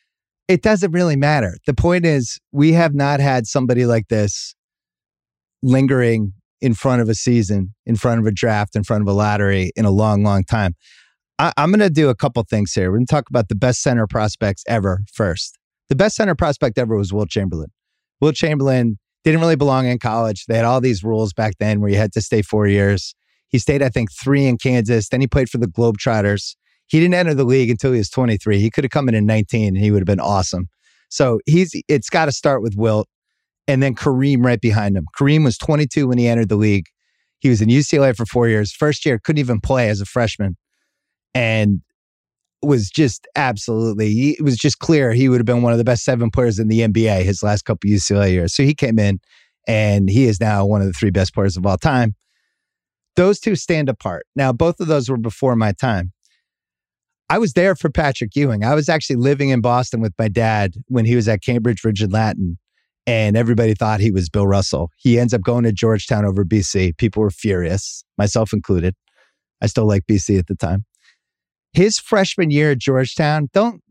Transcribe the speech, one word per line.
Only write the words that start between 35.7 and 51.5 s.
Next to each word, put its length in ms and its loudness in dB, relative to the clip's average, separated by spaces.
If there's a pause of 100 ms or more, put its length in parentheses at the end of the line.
when 100 0
he 100 2
entered 220 0
the 60 0
league. 300 0 (540)
He 100 2
was 120 2
in 80 2
U 120 4
C 160 0
L 60 4
A 100 4
for 120 -6
four 220 0
years. 240 0
First 340 -2
year, 140 0
couldn't 200 -2
even 200 -2
play 300 0
as 120 -4
a 40 -8
freshman. 500 -4 (800)
And 480 0 (800)
was 280 0
just 460 -2
absolutely, 720 -2
he, 240 0
it 100 -8
was 160 0
just 220 -2
clear 340 2
he 160 2
would 100 4
have 60 0
been 160 0
one 100 2
of 60 2
the 80 0
best 180 0
seven 260 0
players 300 0
in 80 -2
the 160 2
N 80 2
B 160 2
A 160 0
his 180 -2
last 220 0
couple 260 -4
U 100 2
C 140 -2
L 80 2
A 60 2
years. 280 0
So 80 2
he 100 2
came 260 0
in 200 0 (480)
and 420 2
he 160 4
is 160 0
now 240 0
one 160 2
of 60 0
the 60 -4
three 180 -2
best 220 0
players 220 0